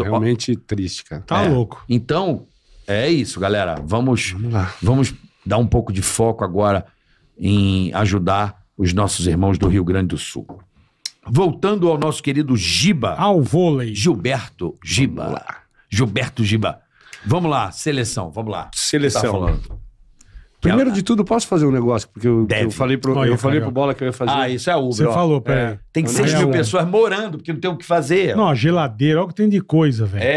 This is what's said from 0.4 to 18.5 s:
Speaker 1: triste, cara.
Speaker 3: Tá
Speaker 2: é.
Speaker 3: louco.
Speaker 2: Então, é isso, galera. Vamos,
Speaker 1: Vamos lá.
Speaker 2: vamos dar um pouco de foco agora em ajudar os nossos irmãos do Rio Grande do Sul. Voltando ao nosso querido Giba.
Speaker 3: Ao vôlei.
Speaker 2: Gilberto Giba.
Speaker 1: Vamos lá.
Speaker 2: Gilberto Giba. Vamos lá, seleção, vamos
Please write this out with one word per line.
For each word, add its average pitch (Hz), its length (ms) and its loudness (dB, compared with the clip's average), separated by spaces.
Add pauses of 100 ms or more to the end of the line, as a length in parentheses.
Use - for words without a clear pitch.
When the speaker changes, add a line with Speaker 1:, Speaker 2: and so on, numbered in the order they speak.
Speaker 1:
triste, 98 480 -6
cara. 78 180 -12
Speaker 3:
Tá 185 200 -2
Speaker 2:
é. 190 60 2
Speaker 3:
louco. 123 400 -2
Speaker 2:
Então, 143 580 0 (400)
é 107 220 0
isso, 135 320 0
galera. 98 440 0
Vamos, 113 480 0
Speaker 1:
Vamos 110 200 -4
lá. 95 200 0 (100)
Speaker 2:
vamos 123 320 2 (300)
dar 98 140 0
um 120 80 2
pouco 113 260 0
de 95 100 -2
foco 113 420 0
agora 98 420 0 (500)
em 98 580 2
ajudar 98 680 0 (160)
os 92 140 0
nossos 95 340 0
irmãos 92 320 2
do 98 80 2
Rio 92 180 2
Grande 92 240 0
do 78 100 -6
Sul. - 280 -12 (800)
Voltando 180 640 2
ao 156 100 2
nosso 151 240 -2
querido 139 340 0
Giba. 101 600 0
Speaker 3:
Ao 196 260 2
vôlei. 139 520 0
Speaker 2:
Gilberto 110 920 -2
Giba. 90 400 -2
Speaker 1:
Vamos 53 160 -6
lá. - 160 -14 (340)
Speaker 2:
Gilberto 110 540 -2
Giba. 104 360 0 (440)
Vamos 165 260 0
lá, 117 200 0
seleção, 117 600 -4
vamos 110 200 -8